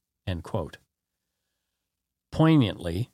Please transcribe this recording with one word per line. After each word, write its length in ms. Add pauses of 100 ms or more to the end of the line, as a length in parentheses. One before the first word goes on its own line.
(260)
end 180
quote. 340 (1500)
Poignantly, 840